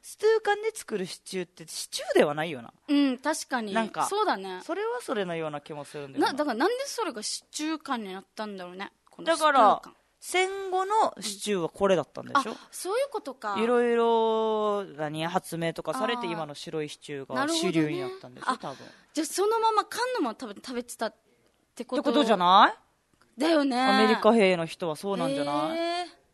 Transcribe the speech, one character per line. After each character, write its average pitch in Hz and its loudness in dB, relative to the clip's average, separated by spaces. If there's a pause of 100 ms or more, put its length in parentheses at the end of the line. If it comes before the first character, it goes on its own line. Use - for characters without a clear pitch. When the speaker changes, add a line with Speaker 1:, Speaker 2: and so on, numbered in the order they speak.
Speaker 1:
ス - -20
ト 415 2
ゥ 440 4
ー - -
カ 403 2
ン 415 -10
で 440 -2
作 - -8
る 185 -4
シ - -12
チ - -8
ュ - -4
ー 170 -8
っ - -20
て - -20
シ - -12
チ - -8
ュ - -8
ー 403 6
で 240 8
は 147 0
な 156 -4
い 170 -6
よ 123 -8
な。 113 -18 (160)
Speaker 2:
う 294 0
ん、 277 2
確 302 -4
か 247 -4
に。 208 -6
Speaker 1:
な 226 2
ん 214 -4
か、 151 -2
Speaker 2:
そ 403 0
う 427 2
だ 240 2
ね。 185 -10
Speaker 1:
そ - -6
れ 415 -4
は 480 -6
そ - -6
れ 202 -2
の 175 -4
よ 160 -4
う - -4
な 147 -8
気 156 -14
も 147 -12
す - -14
る 143 -10
ん 139 -16
だ 262 -8
よ 339 4
な。 466 0
Speaker 2:
な、 269 -6
だ 302 0
か 285 -2
ら 214 -2
な 294 2
ん - 4
で 508 -2
そ 466 -6
れ 330 -4
が 220 -10
シ - -8
チ - -8
ュ 320 -2
ー - -8
感 254 -6
に 190 -10
な 190 -12
っ - -20 (100)
た 220 -8
ん 202 -12
だ 180 -12
ろ 180 -16
う - -16
ね。 196 -10 (180)
こ - -18
の - -4
Speaker 1:
だ 330 2
か 302 4
ら、 277 6
Speaker 2:
ス - -
ト - -
ゥ 196 8
ー - -14
カ - -18
ン。 - -20 (300)
Speaker 1:
戦 381 -2
後 370 0
の 415 2
シ 202 -8
チ 208 -4
ュ 202 2
ー - 0
は 156 -2
こ - -2
れ 185 6
だ 147 0
っ - -8
た - -14
ん 131 -12
で 123 -14
し 269 2
ょ？ 220 -8
Speaker 2:
あ、 - - (160)
そ 370 -6
う - 0
い 539 2
う 554 -4
こ 427 -6
と 262 -12
か。 208 -6
Speaker 1:
い 226 0
ろ 240 4
い 240 2
ろ、 220 2 (100)
何、 156 -4
発 175 -2
明 165 -2
と 165 -10
か 156 -4
さ 160 -2
れ 240 0
て、 240 -8
Speaker 2:
あ - -4
ー。 - -4
Speaker 1:
今 160 -6
の 147 -12
白 156 -8
い 151 -6
シ - -14
チ - -16
ュ 139 -10
ー - -20
が 131 -6
Speaker 2:
な 269 0
る - -2
ほ 330 -2
ど - -2
ね。 185 2
Speaker 1:
主 - -2
流 156 2
に - -4
な - -6
っ - -10 (100)
た - -18
ん - -20
で - -18
し - -12
ょ？ 214 -4
Speaker 2:
あ、 247 -2
Speaker 1:
多 160 -10
分。 131 -12 (360)
Speaker 2:
じ 285 -4
ゃ 320 -2
あ - -2
そ 370 -2
の 440 2
ま 440 2
ま 415 2
缶 - -8 (140)
の 466 -2
も 233 -2
多 - -14
分 202 -12
食 254 -14
べ 240 -6
て 240 -14
た - -4
っ - -8 (600)
て 247 -12
こ 247 -4
と？ - -2
Speaker 1:
っ - 0
て 277 2
こ - 2
と 285 6
じ 220 4
ゃ 208 6
な 190 8 (640)
い？ 233 -2
Speaker 2:
だ 311 4
よ 302 4
ね。 254 0
Speaker 1:
ア 262 4
メ - 6
リ - 6
カ 214 6
兵 190 6
の 165 -2
人 170 -8
は 151 -2
そ 196 -4
う 196 -2
な 262 -2
ん 277 -2
じ 285 -2
ゃ - -2
な 294 -2
い？ - -4
Speaker 2:
へ 339 -4
ー。 - -8 (280)